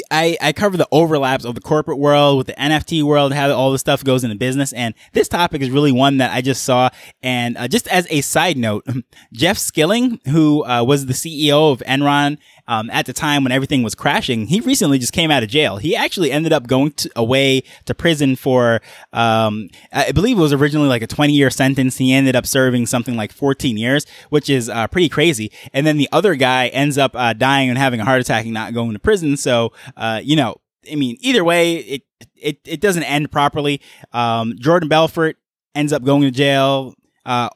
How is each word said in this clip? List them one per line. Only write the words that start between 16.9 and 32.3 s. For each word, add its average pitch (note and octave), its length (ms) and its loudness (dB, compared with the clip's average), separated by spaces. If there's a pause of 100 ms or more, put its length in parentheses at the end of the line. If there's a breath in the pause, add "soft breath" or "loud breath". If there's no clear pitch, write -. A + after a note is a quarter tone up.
to, - 240 -8
away C3+ 480 2 (220 loud breath)
to B2 80 -4
prison C#3+ 420 0
for, B2 440 2 (320 loud breath)
um, A2 560 0 (240 loud breath)
I C3+ 200 0
believe G3+ 260 2
it - 20 4
was D3 120 4
originally, D3 360 2
like, A#2+ 140 0
a A2+ 60 -8
twenty-year D3 420 2
sentence. C3+ 460 0
He C3 160 2
ended C3+ 240 2
up A2+ 100 0
serving B2 400 0
something A#2+ 300 -4
like G#2 160 -8
fourteen C3+ 440 -4
years, B2+ 300 -2 (220 loud breath)
which D3 200 0
is, B2 200 0
uh, A2 180 -4
pretty A#2 220 0
crazy. C#3+ 420 0 (220 loud breath)
And C#3 120 -2
then D3+ 120 2
the C#3+ 160 2
other F3 240 2
guy B2+ 320 2
ends C#3 300 -2
up, C3+ 180 0
uh, A#2+ 160 0
dying C3 360 2
and B2 100 -2
having B2 220 0
a G2+ 40 -4
heart B2+ 160 2
attack A2+ 240 -2
and A2+ 100 -8
not A2 200 -8
going A#2 180 -4
to G#2 80 -8
prison. E3 360 0
So, A#2 360 0 (240 loud breath)
uh, A2 260 -6
you C#3+ 140 0
know, A#2+ 240 -2 (300)
I D3+ 40 -10
mean, B2+ 260 -4
either A#3+ 220 0
way, E3+ 340 2
it, B2 260 -10 (340)